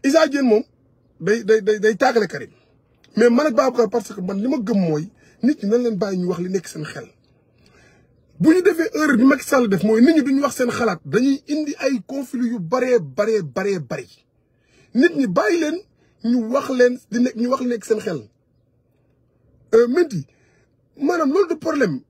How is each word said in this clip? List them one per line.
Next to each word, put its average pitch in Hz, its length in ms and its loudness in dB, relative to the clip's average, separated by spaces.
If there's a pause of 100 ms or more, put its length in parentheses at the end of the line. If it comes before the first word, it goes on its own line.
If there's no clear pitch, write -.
Issa 311 240 4
Diène 277 180 0
moom 226 160 4 (580)
day, 196 240 -2
day, 220 160 4
day, 208 180 0
day 214 180 0
tàggale 240 300 2
Karim. - 220 -12 (680)
Mais 233 140 6
man 269 160 2
ak 262 80 0
Babacar, 247 360 2
parce 214 240 -6
que 202 60 -12
man 196 200 -6
li 226 80 -2
ma 285 100 -2
gëm 208 200 -2
mooy 165 320 -2 (320)
nit 294 200 0
ñi 202 60 -4
nañ 240 140 2
leen 233 140 -2
bàyyi 196 220 -4
ñu 180 100 -4
wax 170 120 -4
li 180 80 -6
nekk 185 200 -6
seen 156 160 -12
xel. - 240 -14 (1300)
Bu 185 160 6
ñu 370 80 2
defee 339 320 2
erreur 302 220 2
bi 226 80 4
Macky 277 200 4
Sall 247 240 2
def 190 160 0
mooy 220 160 2
nit 320 140 6
ñi 311 80 2
duñu 269 200 0
wax 269 140 -2
seen 247 140 0
xalaat, 208 340 -2
dañuy 254 440 0
indi 294 300 -4
ay 269 280 -2
conflits 254 400 -6
yu 233 140 -4
baree, 247 400 0
baree, 202 420 -2
baree, 190 360 -4
bari. 143 300 -10 (840)
Nit 311 220 2
ñi 277 100 0
bàyyi 339 340 0
leen 311 160 -2 (480)
ñu 226 280 0
wax 277 180 -2
leen 247 280 -2 (120)
di 220 100 -4
nekk, 247 160 0
ñu 240 140 -4
wax 262 120 -2
li 247 60 -4
nekk 233 160 -6
seen 214 160 -2
xel. 143 280 -8 (1500)
Euh, 233 140 6
Mendy, 262 380 -2 (760)
maanaam 311 320 0
loolu 359 160 2
du 339 80 -2
problème. 254 540 -2